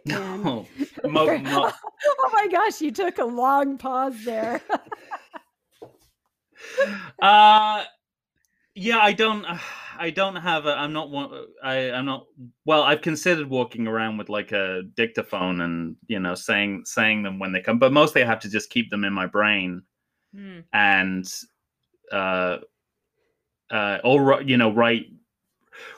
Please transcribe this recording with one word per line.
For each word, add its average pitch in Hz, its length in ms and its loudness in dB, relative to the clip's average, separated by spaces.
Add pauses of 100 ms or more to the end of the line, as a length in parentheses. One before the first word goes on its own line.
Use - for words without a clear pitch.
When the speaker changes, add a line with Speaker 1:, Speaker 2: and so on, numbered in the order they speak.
Speaker 1:
<laughs> - 20 -20
Speaker 2:
and 190 400 -8
Speaker 1:
No. 117 220 -4 (200)
Speaker 2:
<laughs> - 180 -14
Speaker 1:
Mo-, 156 340 2
mo- 139 320 -2 (220)
Speaker 2:
<laughs> 571 260 0
Oh 523 140 2
my 415 160 2
gosh, 370 320 0
you 302 100 -2
took 349 280 -2
a 262 60 0
long 269 540 2
pause 254 460 -4
there. 226 420 -4
<laughs> - 40 -10 (2500)
Speaker 1:
Uh, 214 600 8 (920)
yeah, 226 240 -2
I 208 140 6
don't, 214 340 0 (260)
<sighs> - 260 -18
I 165 120 -4
don't 185 260 -2
have 160 300 -2
a, 147 40 2
I'm 147 220 -4
not 214 180 -6
one, 139 200 -8 (320)
I, 131 280 -4
I'm 127 140 -6
not, 135 220 -8 (380)
well, 151 180 4
I've 151 200 2
considered 156 460 0
walking 120 380 -4
around 110 320 -4
with, 101 100 -10
like, 104 240 -6
a 95 300 -2 (120)
dictaphone 92 680 -2
and, 85 340 -4 (100)
you 107 120 -6
know, 92 160 -2
saying, 101 520 -2
saying 110 360 0
them 95 160 -8
when 95 140 -6
they 92 80 -2
come, 113 180 0
but 131 140 4
mostly 151 300 4
I 120 40 4
have 113 140 0
to 101 100 -12
just 104 200 -4
keep 117 200 -2
them 101 140 -2
in 98 80 -2
my 95 140 -2
brain 95 560 0 (520)
Speaker 3:
Hmm. 196 260 -18 (120)
Speaker 1:
and, 190 580 2 (800)
uh, 92 460 -2 (1120)
uh, 101 340 -2
or 135 160 6
wri-, 135 280 4
you 127 80 2
know, 117 160 4
write, 117 340 2 (920)